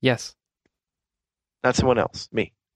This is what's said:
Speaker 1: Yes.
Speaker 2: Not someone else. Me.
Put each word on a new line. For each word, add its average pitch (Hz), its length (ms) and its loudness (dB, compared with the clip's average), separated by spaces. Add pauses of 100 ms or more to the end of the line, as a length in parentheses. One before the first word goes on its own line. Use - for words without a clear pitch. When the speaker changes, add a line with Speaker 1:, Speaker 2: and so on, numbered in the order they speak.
Speaker 1:
Yes. 127 340 -2 (1300)
Speaker 2:
Not 127 120 2
someone 127 220 4
else. - 340 -4
Me. 107 220 -4 (220)